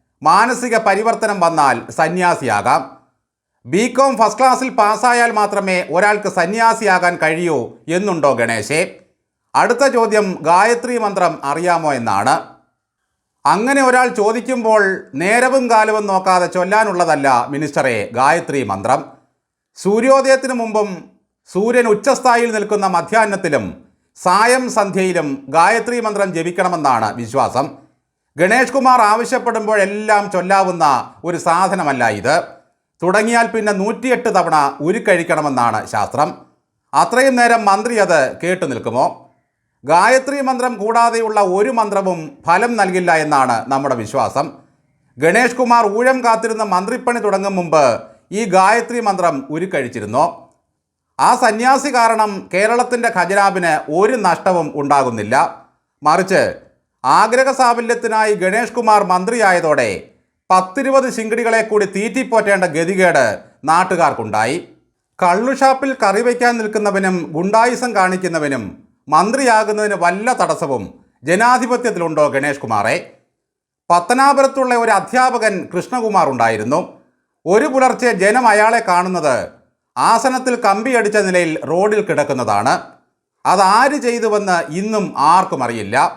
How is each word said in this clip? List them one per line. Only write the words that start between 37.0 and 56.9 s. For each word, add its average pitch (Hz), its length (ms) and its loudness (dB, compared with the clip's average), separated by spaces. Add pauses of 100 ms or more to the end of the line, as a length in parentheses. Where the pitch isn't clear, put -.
നേരം 233 300 4
മന്ത്രി 214 340 2
അത് 175 220 4 (220)
കേട്ടു 180 220 -2
നിൽക്കുമോ? 123 420 -2 (760)
ഗായത്രി 254 580 2
മന്ത്രം 254 340 -2
കൂടാതെയുള്ള 226 640 0 (100)
ഒരു 208 220 0
മന്ത്രവും 196 480 -2 (240)
ഫലം 202 320 2
നൽകില്ല 185 400 0
എന്നാണ് 139 400 2 (120)
നമ്മുടെ 135 280 -2
വിശ്വാസം. 120 500 -4 (720)
ഗണേഷ് 226 420 0
കുമാർ 233 240 2 (140)
ഊഴം 262 240 2
കാത്തിരുന്ന 226 420 -2
മന്ത്രിപ്പണി 233 560 -4
തുടങ്ങും 196 360 -2
മുമ്പ് 160 300 2 (460)
ഈ 196 140 -4
ഗായത്രി 226 540 2
മന്ത്രം 185 360 -2 (140)
ഉരുക്കഴിച്ചിരുന്നോ? 139 760 -4 (920)
ആ 175 160 4
സന്യാസി 254 580 0
കാരണം 226 400 2 (200)
കേരളത്തിൻ്റെ 233 640 0
ഖജനാവിന് 185 560 0 (280)
ഒരു 233 180 2
നഷ്ടവും 190 580 0
ഉണ്ടാകുന്നില്ല. 131 600 0 (680)
മറിച്ച് 170 420 2 (600)